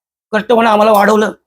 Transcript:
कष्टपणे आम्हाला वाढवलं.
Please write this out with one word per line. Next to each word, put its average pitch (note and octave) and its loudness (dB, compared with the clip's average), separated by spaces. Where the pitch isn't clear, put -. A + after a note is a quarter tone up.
कष्टपणे A3+ -2
आम्हाला G#3+ 2
वाढवलं. G#3 0